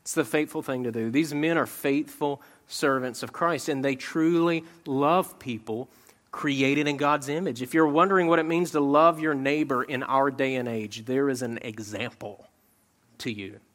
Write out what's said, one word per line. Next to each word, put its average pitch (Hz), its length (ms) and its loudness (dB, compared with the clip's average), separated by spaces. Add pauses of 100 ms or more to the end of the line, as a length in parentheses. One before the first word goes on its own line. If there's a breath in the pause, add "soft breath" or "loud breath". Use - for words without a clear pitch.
It's - 120 -10
the 156 120 0
faithful 151 360 -2
thing 127 220 -4
to 117 80 -2
do. 113 180 -2
These 147 240 0
men 160 240 0
are 135 80 2
faithful 143 760 -4 (260 loud breath)
servants 131 560 -2
of 113 100 -12
Christ, 165 360 -2
and 135 140 -2
they 139 120 0
truly 165 680 0 (220 loud breath)
love 151 540 0
people 117 480 -8 (420 soft breath)
created 139 580 0
in 143 100 -2
God's 143 300 2
image. 143 360 -4
If 123 100 -8
you're 160 140 6
wondering 175 400 4
what 165 100 6
it 160 60 2
means 165 280 0
to 156 80 2
love 156 400 6
your 156 140 0
neighbor 139 500 0
in 135 200 -4
our 135 260 2
day 131 260 -2
and 123 120 -2
age, 110 380 -6
there 135 240 0
is 127 120 -4
an 117 220 -6
example 107 840 -10 (760)
to 123 120 -6
you. 95 280 -12 (160)